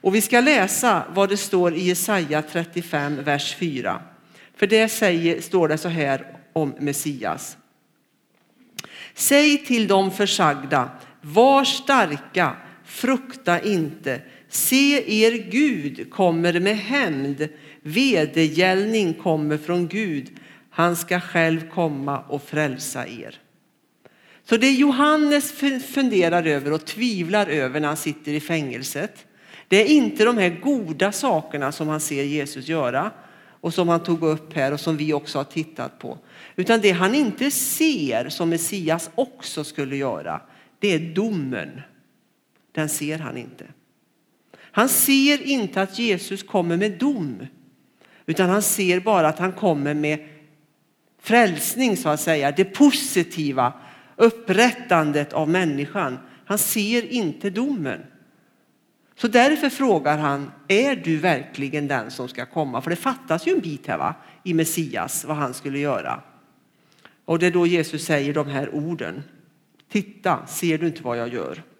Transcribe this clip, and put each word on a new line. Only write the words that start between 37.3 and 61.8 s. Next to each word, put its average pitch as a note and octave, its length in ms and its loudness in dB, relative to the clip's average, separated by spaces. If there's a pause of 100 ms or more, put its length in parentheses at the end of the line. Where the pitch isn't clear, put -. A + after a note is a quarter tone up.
ser D3 760 0
som E3 200 -2
Messias E3 680 -2
också - 480 -6
skulle C#3 320 -6
göra, F2 460 -4 (380)
det G3+ 140 2
är D#3 60 2
domen. D#3+ 840 -4 (880)
Den D#3 180 -4
ser D3+ 280 -6
han B2+ 200 -10
inte. - 280 -16 (1040)
Han A#3+ 180 2
ser C#4 520 4
inte A3+ 400 -2
att G3 180 -4
Jesus G3 440 -2
kommer E3+ 340 0
med G#3 140 0
dom, E3+ 540 -2 (800)
utan F3 240 2
han G3+ 120 2
ser F3+ 380 2
bara F#3 280 4
att D#3 120 -2
han F#3 120 0
kommer D3+ 420 0
med D3+ 260 -2 (1000)
frälsning, A3 760 2
så - 120 -2
att D3+ 120 0
säga. D3 300 2
Det F#3 140 2
positiva, D#3+ 1080 2 (420)
upprättandet F#3 1160 2
av D#3 160 -2
människan. D3 680 -2 (280)
Han G3+ 120 -2
ser G#3+ 540 -2
inte G3+ 380 -2
domen. F#3 520 -4 (1120)
Så - 120 -4
därför C4+ 420 4
frågar D#3+ 480 2
han, C#3 340 -2 (160)
"Är A#3 280 2
du D#3+ 220 -2
verkligen C#3+ 720 -2